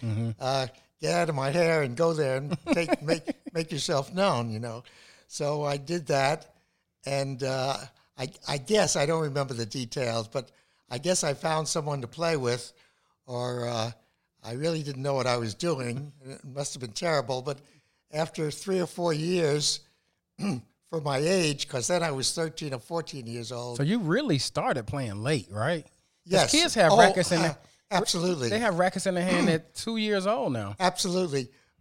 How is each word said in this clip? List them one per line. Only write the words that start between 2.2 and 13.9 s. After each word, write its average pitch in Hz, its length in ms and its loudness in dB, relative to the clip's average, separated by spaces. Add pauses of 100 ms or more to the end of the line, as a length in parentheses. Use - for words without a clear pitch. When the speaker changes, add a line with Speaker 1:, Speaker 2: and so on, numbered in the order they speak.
Speaker 2:
and 143 200 -4 (160)
take, 170 280 0
Speaker 1:
<laughs> 151 100 -6
Speaker 2:
make, 165 120 0 (300)
make 165 180 -4
yourself 139 420 -2
known, 160 360 0
you 110 100 -6
know. 117 240 -8 (440)
So 147 360 -2
I 143 140 0
did 151 300 -6
that, 143 460 0 (520)
and, 135 380 -4
uh, 131 340 -2 (400)
I, 131 100 -6 (200)
I 143 100 -2
guess, 180 400 2
I 143 80 4
don't 160 160 2
remember 139 320 -2
the 113 140 -4
details, 117 600 -4
but - 240 -8 (380)
I 123 80 -6
guess 175 260 0
I 147 100 0
found 156 340 0
someone 143 340 -2
to 117 60 -8
play 165 280 -2
with, 123 380 -2 (520)
or, 123 440 -4
uh, 117 220 -2 (520)